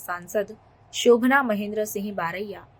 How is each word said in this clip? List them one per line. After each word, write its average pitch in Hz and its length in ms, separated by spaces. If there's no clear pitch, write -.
સાંસદ 185 480
શોભના 247 540
મહેન્દ્રસિંહ 208 580
બારૈયા 180 500